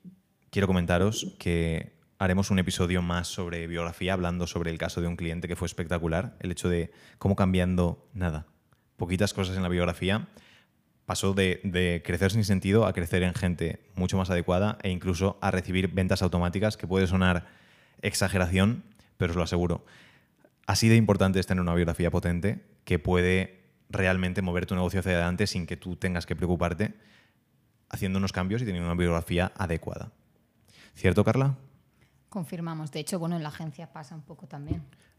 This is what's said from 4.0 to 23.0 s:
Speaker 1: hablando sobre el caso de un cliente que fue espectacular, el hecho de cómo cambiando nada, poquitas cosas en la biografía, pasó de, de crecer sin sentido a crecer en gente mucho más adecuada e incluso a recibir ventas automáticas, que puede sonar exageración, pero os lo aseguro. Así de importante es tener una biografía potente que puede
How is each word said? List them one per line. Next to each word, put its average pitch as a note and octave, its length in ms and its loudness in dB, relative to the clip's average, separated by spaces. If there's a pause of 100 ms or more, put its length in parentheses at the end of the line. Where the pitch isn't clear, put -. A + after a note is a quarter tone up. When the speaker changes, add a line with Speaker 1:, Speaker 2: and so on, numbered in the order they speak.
Speaker 1:
hablando F2 340 -2
sobre E2+ 240 -4
el D#2+ 80 -6
caso E2+ 220 -4
de E2+ 80 0
un F2 80 -4
cliente E2+ 320 -6
que E2+ 80 -6
fue F2+ 100 -4
espectacular, E2 720 -2
el F2+ 140 -6
hecho E2+ 160 -4
de E2+ 240 -2 (260)
cómo F#2+ 160 2
cambiando F2+ 800 0
nada, E2+ 320 -4 (500)
poquitas F#2 380 0
cosas F#2+ 220 -2
en F#2+ 80 -2
la F2 40 0
biografía, F2+ 600 0 (800)
pasó G2 280 0
de, F#2+ 300 2
de F2+ 400 0
crecer F2+ 260 2
sin G#2+ 140 2
sentido G2 420 4
a F#2 60 0
crecer F2+ 320 0
en F2+ 100 0
gente E2+ 460 -2 (160)
mucho F2+ 200 0
más F#2 140 0
adecuada F2+ 540 2
e G2 60 0
incluso F2+ 500 0
a G2 100 0
recibir F#2 380 0
ventas F#2 340 0
automáticas, F2+ 540 0
que - 100 -12
puede F#2 220 2
sonar F2+ 560 2 (380)
exageración, F#2+ 840 2 (320)
pero F2 160 0
os E2+ 40 -2
lo F2+ 60 2
aseguro. F2 420 0 (840)
Así G#2+ 220 4
de A2+ 80 8
importante F#2+ 440 4
es F2+ 60 0
tener F#2 160 0
una F2 120 2
biografía E2+ 360 2
potente F2 520 -2 (220)
que F2 140 0
puede F2+ 640 2 (240)